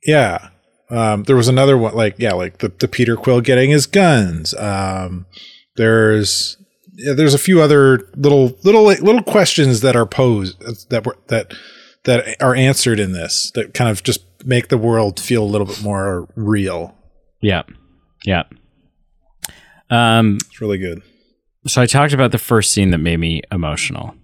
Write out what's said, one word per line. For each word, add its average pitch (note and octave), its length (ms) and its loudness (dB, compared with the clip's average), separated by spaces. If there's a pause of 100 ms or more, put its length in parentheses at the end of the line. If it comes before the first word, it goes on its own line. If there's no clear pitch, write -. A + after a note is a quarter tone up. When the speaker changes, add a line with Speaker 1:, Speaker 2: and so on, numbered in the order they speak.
Speaker 1:
Yeah. A#2+ 440 0 (400)
Um, G#2+ 340 0
there C#3 120 2
was A#2 120 4
another C3 300 4
one, A2 180 -2
like, G#2+ 220 -2
yeah, A2 160 -2
like F2+ 260 -6
the, A2+ 100 -4 (100)
the - 80 -4
Peter A#2 280 -2
Quill B2 260 0
getting B2+ 300 2
his D3 140 2
guns. G#2+ 680 0
Um, F#2+ 720 -6 (500)
there's, A2 840 0 (380)
yeah, C#3 180 -6
there's C#3+ 200 2
a C#3+ 60 2
few F3+ 220 4
other C#3 540 4
little, C#3 480 2
little, G#3+ 200 6
like, G3+ 180 4
little G#3+ 220 2
questions C#3 580 2
that B2+ 140 2
are A#2 100 2
posed, G#2 540 -2 (300)
that A2+ 160 -4
were, A#2 120 -8 (100)
that, A2+ 260 -4 (520)
that B2 360 -2
are B2+ 140 2
answered C3 440 0
in F#2+ 140 -2
this - 420 -8
that A2+ 180 -8
kind A#2+ 160 0
of G2+ 140 -4
just - 180 -4 (240)
make B2+ 240 -2
the C3+ 80 0
world A2+ 420 0
feel A#2 240 -2
a - 20 -2
little G#2 220 -2
bit G#2 140 -14
more G2 540 -6
real. G2 600 -4 (460)
Speaker 2:
Yeah. F#2+ 220 0 (600)
Yeah. F2+ 200 -2 (1500)
Um, A2+ 480 2 (100)
Speaker 1:
It's - 140 -20
really G#2 160 -4
good. F2+ 240 -10 (640)
Speaker 2:
so - 160 0
I B2 40 4
talked C#3+ 280 0
about C3 180 0
the A2+ 60 -2
first A2 340 0
scene F#2+ 200 2
that F2 80 0
made E2 180 -2
me E2 240 -4 (100)
emotional. D#2+ 720 -8